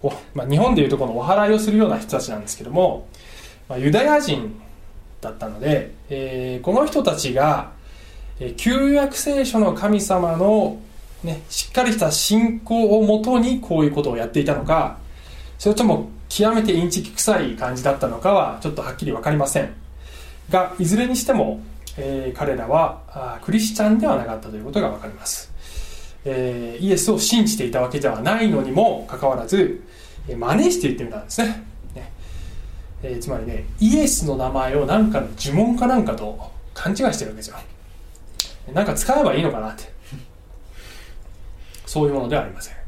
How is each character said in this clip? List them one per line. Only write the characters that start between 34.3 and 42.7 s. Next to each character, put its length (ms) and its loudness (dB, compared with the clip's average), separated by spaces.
名 140 -2
前 260 0
を 80 4
な 140 4
ん 120 6
か 120 0
の 60 -6
呪 180 -2
文 220 4
か 80 4
な 100 4
ん 80 4
か 100 -2
と 240 -8
勘 180 -2
違 20 0
い 20 -6
し 20 -8
て 60 2
る 20 6
わ 80 2
け 220 -6
で 60 -14
す 60 -12
よ。 80 -14
な 80 4
ん 20 4
か 80 -2
使 260 2
え 60 6
ば 100 4
い 60 2
い 20 2
の 80 2
か 100 -4
な 100 -6
っ 60 -12
て。 80 -14
そ 180 0
う 20 4
い 40 4
う 40 -2
も 60 0
の 80 -4
で 80 0
は 60 0
あ 40 -6
り 60 -10
ま 80 -12
せ 100 -12